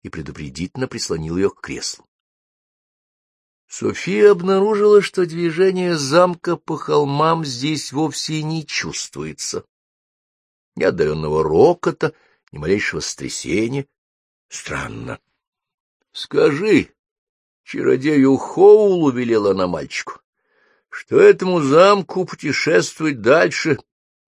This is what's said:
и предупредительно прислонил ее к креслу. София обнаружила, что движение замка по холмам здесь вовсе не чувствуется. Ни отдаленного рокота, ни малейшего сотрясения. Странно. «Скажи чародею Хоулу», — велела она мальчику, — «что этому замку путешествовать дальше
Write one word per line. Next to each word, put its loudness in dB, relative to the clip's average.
и -16
предупредительно -10
прислонил -6
ее 2
к -18
креслу. -12
София 2
обнаружила, 2
что -2
движение -2
замка 0
по -8
холмам 0
здесь -6
вовсе -4
не -6
чувствуется. -10
Ни -4
отдаленного 0
рокота, 2
ни -18
малейшего -4
сотрясения. -6
Странно. -12
«Скажи 0
чародею 2
Хоулу», — 6
велела 0
она 0
мальчику, — -10
«что -2
этому 6
замку 4
путешествовать -2
дальше 2